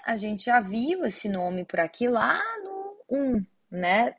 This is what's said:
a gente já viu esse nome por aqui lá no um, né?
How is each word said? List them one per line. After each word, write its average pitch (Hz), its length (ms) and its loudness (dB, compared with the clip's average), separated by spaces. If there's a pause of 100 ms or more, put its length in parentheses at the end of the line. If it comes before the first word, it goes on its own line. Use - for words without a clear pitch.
a 233 120 -2
gente 214 280 -6
já 240 160 6
viu 240 440 -2
esse 214 240 -4
nome 180 360 -2
por 175 160 -2
aqui 165 260 0
lá 247 340 2 (220)
no 392 360 -10 (120)
um, 262 280 2 (320)
né? 185 480 2